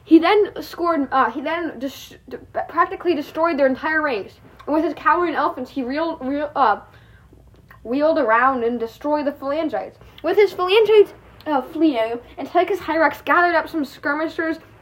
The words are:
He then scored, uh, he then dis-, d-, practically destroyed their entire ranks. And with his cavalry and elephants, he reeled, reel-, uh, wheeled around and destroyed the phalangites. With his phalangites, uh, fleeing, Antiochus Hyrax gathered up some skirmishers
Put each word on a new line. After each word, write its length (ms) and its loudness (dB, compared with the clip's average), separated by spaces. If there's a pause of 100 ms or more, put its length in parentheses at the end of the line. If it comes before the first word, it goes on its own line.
He 160 6
then 420 2
scored, 520 -2
uh, 180 2
he 80 -10
then 400 -6
dis-, 360 -12 (120)
d-, 100 -14 (300)
practically 480 -2
destroyed 420 -2
their 100 4
entire 340 -2
ranks. 320 -4 (320)
And 100 -2
with 80 2
his 100 -2
cavalry 360 0
and 80 -4
elephants, 340 -4
he 120 -6
reeled, 360 -4
reel-, 380 -6
uh, 240 2 (1000)
wheeled 360 0
around 460 2
and 120 -2
destroyed 480 -4
the 60 0
phalangites. 640 -6 (260)
With 140 -2
his 180 4
phalangites, 600 4 (320)
uh, 160 0
fleeing, 580 -2 (180)
Antiochus 420 0
Hyrax 440 -2
gathered 320 2
up 140 0
some 160 -4
skirmishers 720 -6 (240)